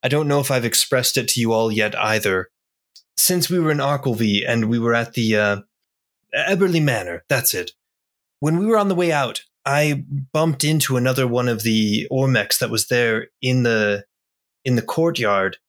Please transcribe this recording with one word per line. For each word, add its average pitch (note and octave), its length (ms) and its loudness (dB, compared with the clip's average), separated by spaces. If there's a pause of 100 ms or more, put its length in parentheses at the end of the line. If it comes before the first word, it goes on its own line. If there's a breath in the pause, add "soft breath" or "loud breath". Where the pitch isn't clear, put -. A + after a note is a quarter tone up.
I B2+ 60 0
don't D3 180 0
know C#3+ 140 2
if C3+ 100 -4
I've B2+ 140 0
expressed - 520 0
it A#2 120 -2
to - 120 -2
you A2+ 120 0
all A2+ 180 2
yet G#2+ 260 -2
either. G#2+ 520 0 (680)
Since F3 320 0
we F3+ 120 0
were D#3 100 0
in D3 80 0
Arkelvy A#2+ 680 0
and A#2 220 0
we A#2 100 0
were A#2 160 0
at A#2 180 -2
the, A2 240 0
uh, G#2 200 2 (800)
Eberly F3 480 2
Manor, G2 460 -2
that's B2 260 0
it. F2+ 180 -8 (680)
When D#3+ 180 0
we G3+ 80 0
were A3 120 4
on G3+ 100 2
the F#3 80 0
way F3 160 0
out, C3+ 300 -2 (220)
I C#3+ 380 0 (300)
bumped D#3 320 0
into D3 320 0
another B2+ 320 0
one B2 180 0
of A2+ 160 -2
the A2 480 0
Ormecs C3 480 0
that A#2 120 -2
was A2+ 180 -4
there A#2 400 0 (120)
in B2+ 220 0
the, G#2+ 420 0 (600)
in B2+ 100 0
the A#2 80 0
courtyard. G#2+ 760 -2 (100)